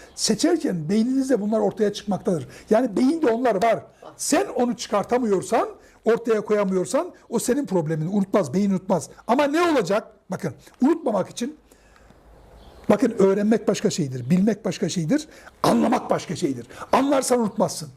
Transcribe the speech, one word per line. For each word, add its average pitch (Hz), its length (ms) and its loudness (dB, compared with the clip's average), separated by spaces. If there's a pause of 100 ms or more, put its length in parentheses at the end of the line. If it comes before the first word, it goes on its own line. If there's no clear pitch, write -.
(140)
seçerken 220 720 0
beyninizde 254 520 2
bunlar 214 200 0
ortaya 202 320 0
çıkmaktadır. 180 560 -4 (220)
Yani 220 260 -2
beyinde 294 300 2
onlar 226 360 2
var. 220 220 0 (320)
Sen 359 300 0
onu 240 300 -2
çıkartamıyorsan, 233 920 -2 (360)
ortaya 226 360 2
koyamıyorsan 208 720 -2 (160)
o 233 100 -4
senin 277 280 -2
problemin. 160 400 -2
Unutmaz, 190 480 0
beyin 202 160 2
unutmaz. 185 400 -2 (160)
Ama 277 180 2
ne 294 180 2
olacak? 220 440 2 (240)
Bakın, 165 240 -8 (280)
unutmamak 262 480 2
için, 269 260 -8 (1300)
bakın 220 300 4
öğrenmek 202 500 4
başka 202 220 0
şeydir, 131 400 -4
bilmek 190 340 2
başka 190 240 -4
şeydir, 190 400 -2 (340)
anlamak 226 480 2
başka 160 260 -2
şeydir. 131 300 -4 (260)
Anlarsan 262 480 2
unutmazsın. 185 560 -2